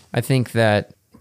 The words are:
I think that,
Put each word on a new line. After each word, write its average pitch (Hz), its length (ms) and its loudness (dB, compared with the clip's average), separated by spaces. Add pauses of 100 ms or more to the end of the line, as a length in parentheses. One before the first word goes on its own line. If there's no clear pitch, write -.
(140)
I 120 80 -2
think 127 320 -2
that, 107 400 0 (280)